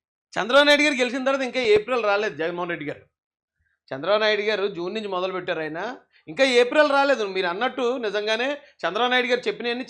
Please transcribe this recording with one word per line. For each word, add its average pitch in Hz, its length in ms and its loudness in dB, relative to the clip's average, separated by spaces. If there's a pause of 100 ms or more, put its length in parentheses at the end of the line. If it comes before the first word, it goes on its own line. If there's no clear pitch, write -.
(400)
చంద్రబాబు 254 260 4
నాయుడు 294 160 6
గారు 302 120 4
గెలిచిన 254 300 -2
తర్వాత 269 180 0
ఇంకా 240 180 -4
ఏప్రిల్ 220 440 2
రాలేదు 202 320 0
జగన్మోహన్ 175 340 -4
రెడ్డి 156 160 -8
గారు. 127 140 -10 (960)
చంద్రబాబు 185 260 0
నాయుడు 214 200 0
గారు 208 260 -2
జూన్ 180 260 -8
నుంచి 220 140 -6
మొదలు 185 240 -4
పెట్టారు 180 280 -6
ఆయన, 165 360 -8 (320)
ఇంకా 160 160 0
ఏప్రిల్ 262 480 4
రాలేదు. 277 320 2
మీరు 190 240 -2
అన్నట్టు 240 500 -2
నిజంగానే 220 600 -2 (300)
చంద్రబాబు 226 240 0
నాయుడు 247 160 0
గారు 247 200 0
చెప్పినవన్నీ 240 420 -4